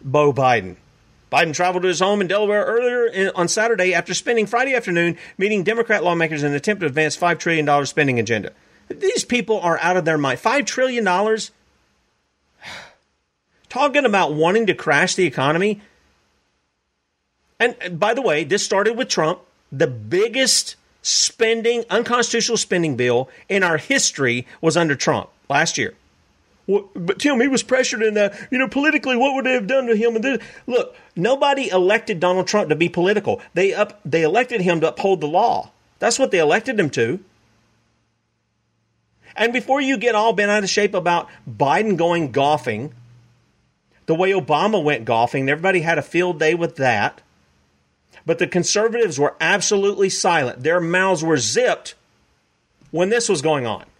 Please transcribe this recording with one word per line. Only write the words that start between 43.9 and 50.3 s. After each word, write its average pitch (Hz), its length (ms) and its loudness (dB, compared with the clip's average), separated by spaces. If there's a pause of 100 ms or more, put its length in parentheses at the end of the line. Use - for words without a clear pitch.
the 160 100 0
way 185 180 2
Obama 175 500 0
went 139 220 -2
golfing, 120 380 0
and 135 60 -2
everybody 175 300 0
had 165 180 -2
a 139 60 -2
field 175 360 -2
day 156 160 2
with 165 200 -4
that, 123 460 0 (1040)
but 160 120 0
the 175 100 -2
conservatives 208 720 0
were 143 240 0
absolutely 196 680 0
silent. 151 520 0